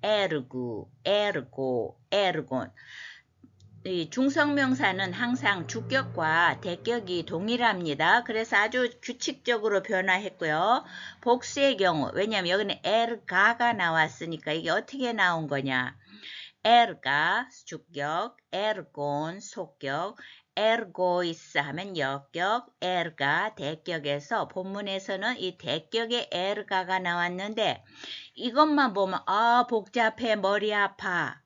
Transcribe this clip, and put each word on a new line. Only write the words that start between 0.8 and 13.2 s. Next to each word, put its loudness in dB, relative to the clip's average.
에르고, 0
에르곤. 0
이 -4
중성명사는 2
항상 0
주격과 0
대격이 -4
동일합니다. 2
그래서 -2
아주 2
규칙적으로 -2
변화했고요. 0
복수의 2
경우, 2
왜냐하면 0
여기는 0
에르가가 2